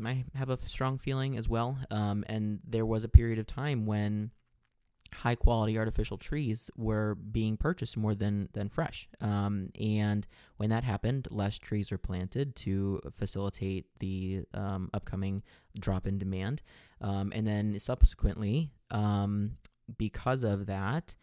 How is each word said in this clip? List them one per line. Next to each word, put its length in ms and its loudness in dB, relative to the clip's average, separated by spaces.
I 220 -2
have 140 -2
a 40 2
f-, 140 -2
strong 320 -2
feeling 380 -2
as 120 -2
well. 300 0
Um, 380 0
and 400 -2
there 180 0
was 180 2
a 60 -4
period 300 8
of 80 -4
time 400 -2
when 420 0
high 220 -2
quality 420 6
artificial 440 -2
trees 580 -4
were 380 0
being 420 0
purchased 400 -2
more 160 2
than, 400 0
than 160 -4
fresh. 400 -4
Um, 580 0
and 480 2
when 120 0
that 140 2
happened, 480 0
less 260 -2
trees 320 -4
were 80 -4
planted 600 -4
to 440 0
facilitate 760 -4
the, 440 -2
um, 400 -4
upcoming 480 -4
drop 260 0
in 140 0
demand. 420 -2
Um, 340 0
and 120 0
then 320 0
subsequently, 920 4
um, 640 0
because 460 -2
of 240 0
that, 560 -4